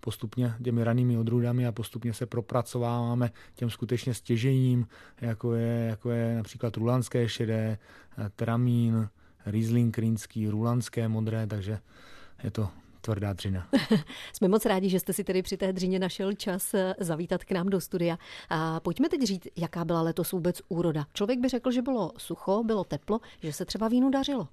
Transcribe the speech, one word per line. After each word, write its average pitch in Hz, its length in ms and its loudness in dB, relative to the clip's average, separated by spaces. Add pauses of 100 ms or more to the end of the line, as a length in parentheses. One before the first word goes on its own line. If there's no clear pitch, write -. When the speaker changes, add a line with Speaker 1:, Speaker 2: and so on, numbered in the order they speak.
Speaker 1:
postupně 117 540 -4 (100)
těmi 117 200 2
ranými 120 340 4
odrůdami 120 480 2
a 117 60 -2
postupně 113 400 -4
se 117 140 -4
propracováváme 120 1040 0 (240)
těm 120 160 -2
skutečně 117 440 -2
stěžejním, 123 720 2 (340)
jako 117 340 -2
je, 117 360 0
jako 110 200 -4
je 117 260 0
například 110 400 -4
rulanské 117 520 2
šedé, 110 500 0 (400)
eh, 104 180 -4
tramín, 117 720 2 (380)
Riesling 113 520 2
rýnský, 110 500 0
rulanské 113 600 0
modré, 110 380 0
takže 104 320 -4 (640)
je 110 60 -2
to 107 180 -2 (340)
tvrdá 101 300 -2
dřina. 92 360 -4 (320)
Speaker 2:
<laughs> - 320 -14
Jsme - 160 2
moc 214 180 4
rádi, 190 220 2
že 180 120 2
jste 190 120 -4
si 190 120 -2
tedy 185 180 0
při 185 140 -6
té 190 160 -2
dřině 185 260 0
našel 190 340 -2
čas, 196 420 -4
eh, 185 260 2
zavítat 170 440 -2
k - 80 -4
nám 180 140 0
do 196 140 2
studia. 170 380 -2 (320)
A 160 300 0
pojďme 247 280 0
teď 302 140 0
říct, 190 240 0 (100)
jaká 170 280 -4
byla 165 180 2
letos 165 300 0
vůbec 175 360 -2
úroda. 165 440 0
Člověk 240 280 0
by 262 80 2
řekl, 254 220 0
že 247 120 2
bylo 240 360 -2
sucho, 190 460 0
bylo 214 200 0
teplo, 202 360 -2 (220)
že 156 100 -4
se 175 120 -4
třeba 214 240 -2
vínu 247 220 4
dařilo. 269 420 0